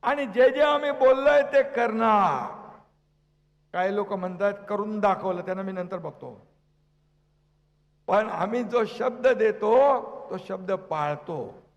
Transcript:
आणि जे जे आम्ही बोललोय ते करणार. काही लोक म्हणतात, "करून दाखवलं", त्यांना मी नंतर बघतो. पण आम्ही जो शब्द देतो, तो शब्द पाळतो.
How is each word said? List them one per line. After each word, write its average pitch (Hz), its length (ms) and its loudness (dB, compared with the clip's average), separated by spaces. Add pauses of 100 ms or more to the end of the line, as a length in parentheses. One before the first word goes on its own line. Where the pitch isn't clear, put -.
आणि 277 240 0
जे 247 240 6
जे 277 120 2
आम्ही 294 280 2
बोललोय 277 520 4
ते 277 200 2
करणार. 220 1000 0 (1080)
काही 185 220 -2
लोक 202 180 -4
म्हणतात, 185 400 -2 (160)
"करून 208 320 -4
दाखवलं", 185 400 0
त्यांना 185 220 -6
मी 190 100 -8
नंतर 180 260 -8
बघतो. 147 480 -16 (1600)
पण 214 220 2
आम्ही 208 360 -4
जो 220 200 0
शब्द 247 440 -2
देतो, 220 720 4 (300)
तो 190 60 -8 (120)
शब्द 190 240 -6
पाळतो. 151 920 -6 (140)